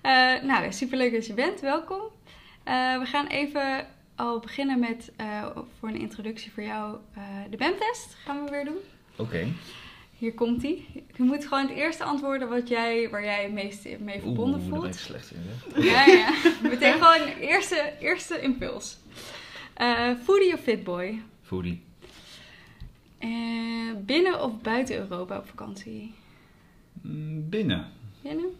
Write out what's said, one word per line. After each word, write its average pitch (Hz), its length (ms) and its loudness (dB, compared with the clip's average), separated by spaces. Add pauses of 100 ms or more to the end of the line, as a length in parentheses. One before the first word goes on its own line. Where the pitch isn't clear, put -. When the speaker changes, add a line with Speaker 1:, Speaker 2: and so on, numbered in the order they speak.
Speaker 1:
Eh, 254 420 4
nou, 233 300 0
superleuk 247 400 0
dat 226 140 -2
je 208 80 -10
bent. 330 260 0
Welkom. 311 400 -2 (640)
Eh, 254 340 0
we 262 80 -4
gaan 285 200 0
even 277 600 -2 (280)
al 233 240 -4
beginnen 269 400 -2
met, 233 380 -2
eh, 214 300 -6 (320)
voor 220 100 -8
een 214 120 -6
introductie 220 520 -10
voor 214 100 -10
jou, 214 340 -8 (180)
eh, 202 80 -14 (280)
de 214 60 -10
bam-test 370 680 -2
gaan 285 200 -6
we 285 60 -8
weer 285 140 -4
doen. 302 140 -8 (380)
Speaker 2:
Oké. 87 300 -4 (720)
Speaker 1:
Hier 226 160 -4
komt-ie. 247 520 -2 (300)
Je 254 60 0
moet 285 240 2
gewoon 277 220 0
het - 80 -6
eerste 320 280 -2
antwoorden 269 440 -2
wat 240 200 0
jij, 233 420 0
waar 208 140 -4
jij 202 180 -2
het 202 100 -4
meest 202 320 -6 (140)
mee 208 220 -8
verbonden 254 400 0
Speaker 2:
Oeh, - 0 -
daar 180 80 -4
Speaker 1:
voelt. - 140 -2
Speaker 2:
ben - 80 -4
ik - 80 -8
slecht - 340 -12
in, 85 140 -12
hè? 123 360 -4
Speaker 1:
Ja, 269 240 8
ja. 349 260 10 (300)
Meteen 247 300 4
gewoon 320 360 8 (120)
eerste, 311 600 0
eerste 349 400 -2
impuls. - 560 -4 (800)
Eh, 240 360 2 (120)
foodie 381 320 6
of - 60 -4
fitboy? 190 640 -2 (200)
Speaker 2:
Foodie. - 400 -4 (1400)
Speaker 1:
Eh, 226 100 -6 (680)
binnen 294 460 2
of 226 180 -4
buiten 247 360 0
Europa 190 420 -6
op 196 100 -12
vakantie? 214 680 -14 (880)
Speaker 2:
Mm, 156 460 -8
binnen. 175 380 0 (360)
Speaker 1:
Binnen? 320 260 -4 (120)